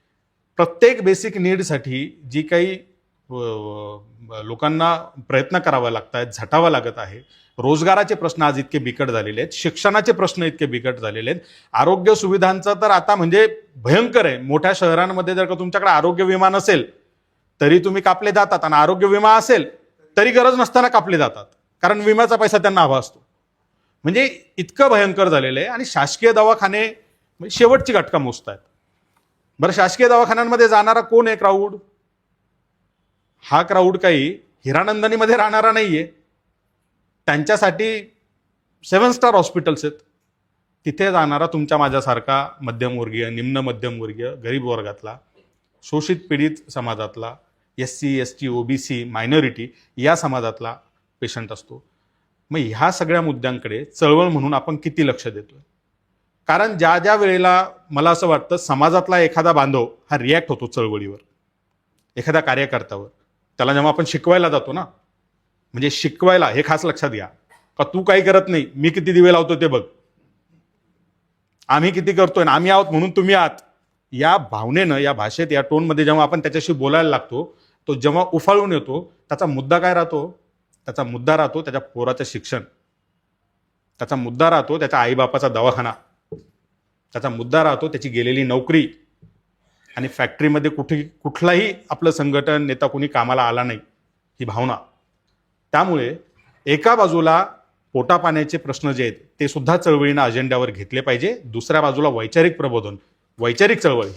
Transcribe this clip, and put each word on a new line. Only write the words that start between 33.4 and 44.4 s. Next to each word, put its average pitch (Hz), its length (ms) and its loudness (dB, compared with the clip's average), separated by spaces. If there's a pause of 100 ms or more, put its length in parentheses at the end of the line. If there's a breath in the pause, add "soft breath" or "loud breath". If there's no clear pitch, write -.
हा 151 200 2
क्राऊड 185 360 2
काही 160 320 2 (360)
हिरानंदनीमध्ये 214 720 0
राहणारा 214 340 2
नाहीये, 185 340 0 (1200)
त्यांच्यासाठी 202 880 0 (720)
सेव्हन 220 280 2
स्टार 240 240 2
हॉस्पिटल्स 156 500 0
आहेत. 147 120 -10 (880)
तिथे 190 260 -2
जाणारा 156 360 0
तुमच्या 151 300 -2
माझ्यासारखा 135 720 -2 (120)
मध्यमवर्गीय, 117 680 -6
निम्न 123 280 -6
मध्यमवर्गीय, 117 840 -8